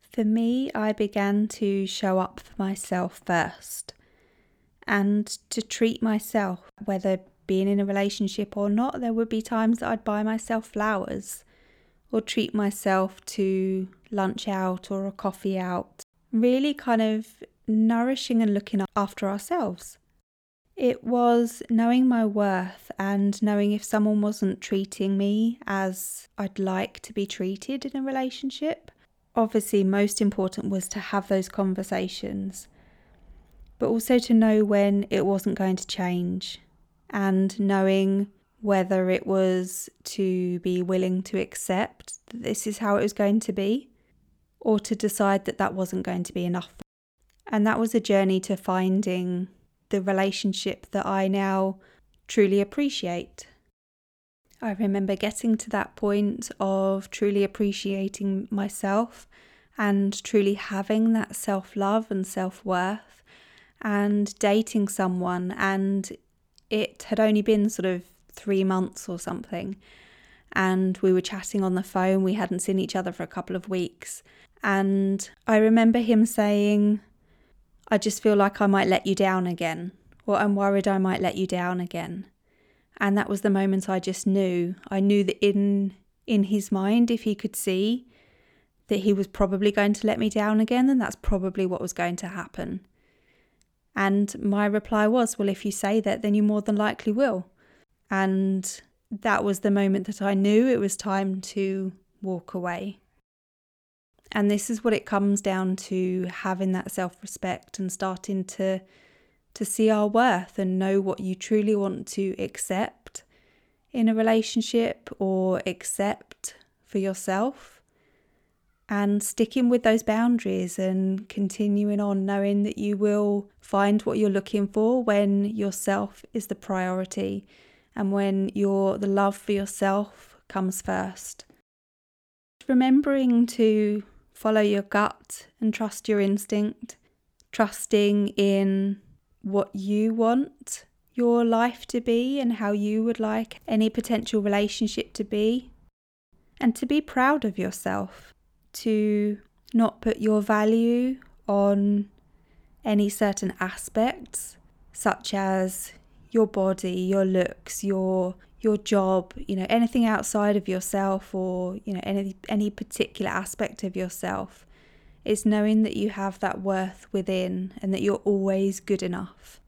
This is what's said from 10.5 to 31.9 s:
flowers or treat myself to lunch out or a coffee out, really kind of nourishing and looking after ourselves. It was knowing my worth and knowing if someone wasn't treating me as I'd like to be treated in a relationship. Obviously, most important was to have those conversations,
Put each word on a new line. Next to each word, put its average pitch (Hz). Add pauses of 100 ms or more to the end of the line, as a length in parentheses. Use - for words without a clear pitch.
flowers 208 (680)
or 226
treat -
myself 196
to 190 (220)
lunch 196
out 185
or 196
a 196
coffee 196
out, 180 (300)
really 254
kind 233
of 220 (420)
nourishing 233
and 214
looking 202 (120)
after 202
ourselves. 202 (800)
It 262
was 240
knowing 240
my 233
worth 196
and 202
knowing 208
if 208
someone 214
wasn't 196
treating 196
me 214
as 190 (100)
I'd 190
like 190
to -
be 202
treated 196
in 277
a 269
relationship. 269 (460)
Obviously, 214
most 202
important 196
was 190
to -
have 196
those 190
conversations, 190 (1120)